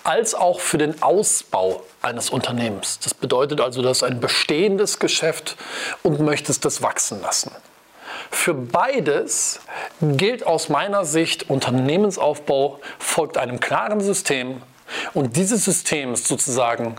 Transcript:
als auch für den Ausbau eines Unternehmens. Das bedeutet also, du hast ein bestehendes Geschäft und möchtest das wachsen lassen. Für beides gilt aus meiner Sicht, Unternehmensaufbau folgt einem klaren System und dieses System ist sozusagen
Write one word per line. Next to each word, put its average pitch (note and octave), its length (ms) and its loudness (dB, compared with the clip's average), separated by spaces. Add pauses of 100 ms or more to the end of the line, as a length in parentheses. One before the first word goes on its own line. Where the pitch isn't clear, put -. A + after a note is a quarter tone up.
als G#3 300 0
auch F3+ 260 2
für - 180 0
den D3+ 240 2
Ausbau G2+ 800 2 (180)
eines A#2+ 300 -4
Unternehmens. A#2+ 680 -2
Das - 120 -4
bedeutet C#3 480 0
also, B2 220 0
du B2+ 80 4
hast B2 120 2
ein B2 160 0
bestehendes F#3+ 840 2
Geschäft - 540 0 (480)
und D3+ 160 4
möchtest D3 460 2
das - 160 0
wachsen G#2+ 400 -2
lassen. - 300 -2 (800)
Für - 240 0
beides D#3 1040 0 (400)
gilt F#3 460 0
aus E3 240 -2
meiner G3+ 340 0
Sicht, D#3+ 460 -2
Unternehmensaufbau C#3 1300 0 (180)
folgt - 380 -2
einem B2 240 -2
klaren G#3 400 0
System C3 640 -2 (500)
und C3 240 0
dieses F#3+ 300 2
System C#3+ 480 0
ist - 120 -2
sozusagen A#2 720 0